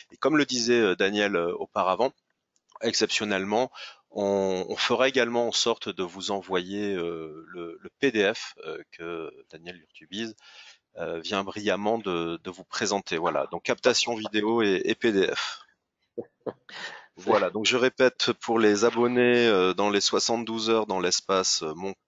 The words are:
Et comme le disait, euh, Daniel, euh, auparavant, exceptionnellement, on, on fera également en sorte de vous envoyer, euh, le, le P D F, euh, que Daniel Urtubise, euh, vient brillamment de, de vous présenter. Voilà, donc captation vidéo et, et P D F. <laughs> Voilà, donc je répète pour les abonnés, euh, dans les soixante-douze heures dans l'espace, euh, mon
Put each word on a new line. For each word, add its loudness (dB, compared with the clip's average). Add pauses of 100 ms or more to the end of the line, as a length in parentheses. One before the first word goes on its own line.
(120)
Et -20
comme 2
le 4
disait, 2
euh, 4
Daniel, 2
euh, 0
auparavant, 0 (680)
exceptionnellement, 0 (400)
on, 0
on -6
fera 2
également 2
en -4
sorte -2
de -6
vous -6
envoyer, -4
euh, -6
le, -12
le -18
P 2
D 4
F, -8 (100)
euh, -8 (140)
que -10 (160)
Daniel -16
Urtubise, -12 (600)
euh, -8
vient -4
brillamment -2
de, -4
de -8
vous -16
présenter. -4
Voilà, 0
donc -8
captation 0
vidéo -2
et, 2
et 0
P 0
D 4
F. -8 (560)
<laughs> -8 (960)
Voilà, 2
donc -4
je 2
répète 2
pour -2
les 6
abonnés, 4
euh, 4
dans 0
les 2
soixante-douze 0
heures 2
dans -2
l'espace, 0
euh, -4
mon -8 (140)